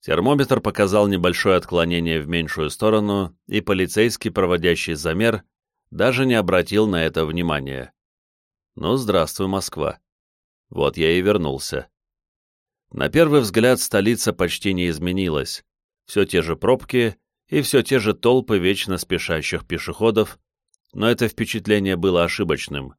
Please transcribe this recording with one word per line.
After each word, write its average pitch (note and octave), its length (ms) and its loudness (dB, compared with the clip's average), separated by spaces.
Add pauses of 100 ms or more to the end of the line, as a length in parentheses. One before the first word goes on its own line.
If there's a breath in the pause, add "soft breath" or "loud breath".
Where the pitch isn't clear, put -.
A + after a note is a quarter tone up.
Термометр B2+ 600 2
показал G#2 460 2
небольшое F2+ 500 2
отклонение E2+ 640 0
в D2 80 -10
меньшую D#2+ 420 -4
сторону, G#2 680 0 (100)
и G2+ 140 -2
полицейский, G#2 680 0
проводящий F2 640 0
замер, F#2 500 -2 (460)
даже B2+ 360 0
не B2+ 80 2
обратил F#2 520 2
на E2+ 180 0
это D#2+ 200 0
внимания. D2 680 -4 (800)
Ну, G2+ 220 0
здравствуй, F#2+ 500 0
Москва. F#2 540 -4 (680)
Вот C#2+ 280 -2
я E2 160 2
и F2 80 2
вернулся. D#2 680 -2 (1000)
На - 180 -4
первый D3 320 4
взгляд A2+ 400 2
столица G#2+ 520 0
почти F#2+ 420 -2
не F2 140 0
изменилась. E2+ 760 -4 (400)
Все G2 200 0
те E2+ 180 0
же D#2+ 140 -4
пробки A#2+ 600 0 (320)
и D3+ 140 0
все B2 200 2
те C3+ 180 0
же G#2 120 0
толпы A#2 460 2
вечно F#2 400 0
спешащих E2 680 -4
пешеходов, G#2 720 -2 (540)
но G#2 180 0
это A#2 180 0
впечатление G2+ 680 0
было F2 280 2
ошибочным. C#2+ 760 -4